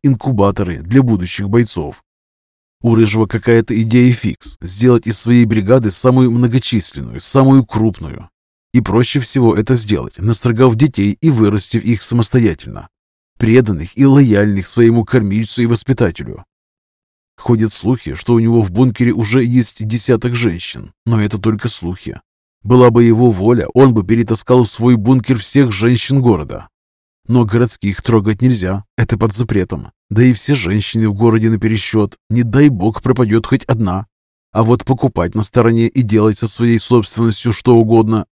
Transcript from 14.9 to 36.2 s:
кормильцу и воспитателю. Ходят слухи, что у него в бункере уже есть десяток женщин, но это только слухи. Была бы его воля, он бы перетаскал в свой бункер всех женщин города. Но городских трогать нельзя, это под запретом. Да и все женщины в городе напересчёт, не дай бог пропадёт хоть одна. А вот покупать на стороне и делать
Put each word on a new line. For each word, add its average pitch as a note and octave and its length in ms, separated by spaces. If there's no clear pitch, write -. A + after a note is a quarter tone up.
кормильцу A2 580
и A#2 40
воспитателю. - 800
Ходят A2 340
слухи, A2+ 440
что - 180
у A#2 60
него A2+ 240
в F#2+ 80
бункере A#2+ 420
уже A#2 320
есть A#2+ 420
десяток A#2+ 500
женщин, F2 560
но A2+ 160
это G#2 180
только A2 300
слухи. - 520
Была B2 280
бы A#2 140
его A#2 260
воля, G#2 440
он C3 200
бы G#2 100
перетаскал A2+ 600
в G#2 60
свой A#2+ 260
бункер A#2+ 420
всех C3+ 320
женщин A#2+ 500
города. F#2+ 480
Но A#2+ 160
городских G#2+ 580
трогать G#2+ 400
нельзя, G2+ 420
это A#2 180
под A2+ 160
запретом. F#2+ 600
Да G#2+ 120
и B2+ 100
все C#3 240
женщины G#2+ 520
в G2+ 60
городе A2+ 340
напересчёт, A2 680
не A#2+ 140
дай C3 260
бог A2 340
пропадёт A#2 440
хоть - 180
одна. G2+ 420
А A2 120
вот A#2 200
покупать A#2 500
на G#2+ 100
стороне A#2 420
и B2+ 160
делать G#2+ 360